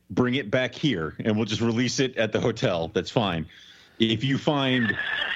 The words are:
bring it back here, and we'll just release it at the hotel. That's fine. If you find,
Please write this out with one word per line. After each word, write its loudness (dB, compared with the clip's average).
bring 2
it -2
back 0
here, -2
and 2
we'll 2
just -4
release 0
it 0
at 0
the 0
hotel. 0
That's -2
fine. 0
If 2
you 0
find, 0